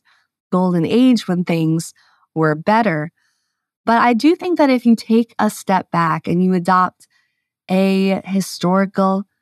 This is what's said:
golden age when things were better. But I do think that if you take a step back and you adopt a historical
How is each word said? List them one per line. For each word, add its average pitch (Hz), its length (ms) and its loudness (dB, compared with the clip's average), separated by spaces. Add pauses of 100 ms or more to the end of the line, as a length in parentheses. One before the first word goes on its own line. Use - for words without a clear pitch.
(520)
golden 180 340 0
age 247 420 2
when 180 180 -2
things 165 480 -2 (420)
were 156 200 0
better. 175 560 -2 (760)
But 226 160 2
I 240 120 2
do 294 220 2
think 359 220 -4
that 294 120 2
if 254 160 0
you 233 100 6
take 226 440 0
a 214 100 0
step - 400 -4
back 165 380 -2
and 175 160 0
you 185 100 2
adopt 185 540 0 (640)
a 190 560 0
historical 190 1000 -2 (180)